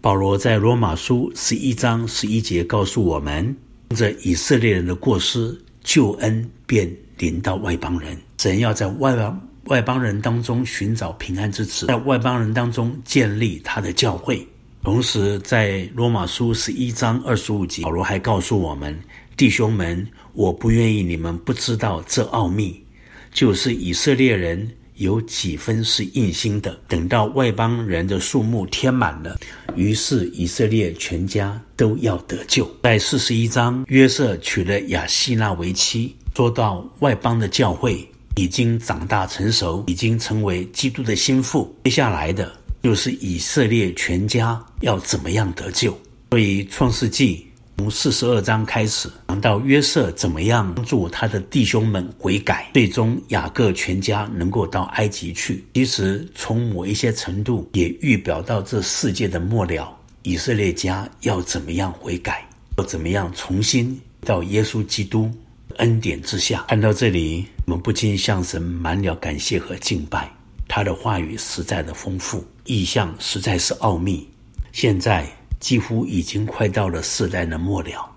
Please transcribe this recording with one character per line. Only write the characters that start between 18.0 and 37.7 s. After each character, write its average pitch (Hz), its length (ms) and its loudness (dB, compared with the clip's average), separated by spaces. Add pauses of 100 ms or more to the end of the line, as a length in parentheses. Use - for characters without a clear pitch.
还 95 160 -2
告 104 200 2
诉 101 200 0
我 78 160 -2
们， 73 200 -8 (400)
弟 131 140 6
兄 110 240 2
们， 90 340 -2 (260)
我 92 200 2
不 113 160 0
愿 113 240 6
意 104 80 2
你 85 160 0
们 85 220 -4
不 127 120 -4
知 117 240 -2
道 101 320 -2
这 - 180 0
奥 104 220 0
秘， 92 320 -2 (540)
就 120 180 6
是 117 220 0
以 90 180 -2
色 135 220 2
列 127 220 6
人 87 340 -2 (280)
有 101 260 0
几 87 340 -4
分 113 260 0
是 107 220 0
硬 98 260 0
心 104 300 0
的， 92 260 -8
等 85 200 0
到 107 180 4
外 127 260 2
邦 113 360 0
人 87 180 0
的 95 140 0
数 - 240 0
目 110 240 0
填 127 260 0
满 85 300 0
了， - 160 -8 (360)
于 95 160 2
是 107 360 0
以 - 180 -4
色 107 220 0
列 104 260 2
全 87 320 -4
家 101 340 -2 (160)
都 110 220 4
要 104 220 0
得 - 240 -8
救。 - 260 0 (140)
在 113 160 6
四 - 180 0
十 120 160 0
一 113 140 2
章， 123 400 2
约 131 200 8
瑟 123 300 2
娶 - 260 -2
了 101 160 0 (100)
亚 78 180 -2
希 - 260 0
那 110 200 2
为 87 200 -2
妻。 117 420 0 (200)
说 120 160 4
到 104 360 0 (120)
外 139 160 4
邦 117 240 0
的 107 80 2
教 95 260 2